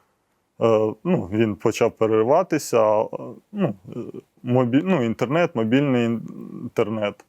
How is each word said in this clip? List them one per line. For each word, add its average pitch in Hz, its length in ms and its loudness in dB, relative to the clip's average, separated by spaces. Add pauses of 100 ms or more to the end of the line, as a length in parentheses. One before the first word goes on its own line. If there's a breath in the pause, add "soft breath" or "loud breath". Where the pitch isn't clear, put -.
(1040 soft breath)
ну, 139 280 -2
він 107 220 2
почав 113 380 0
перериватися, 110 1080 2
е, - 40 -2 (460)
ну, 185 220 -2 (220)
е, - 20 -8 (440)
мобі-, 123 420 2
ну, 180 200 0
інтернет, 127 500 0
мобільний 120 520 2
ін-, 117 160 -2 (400)
інтернет. 107 680 -4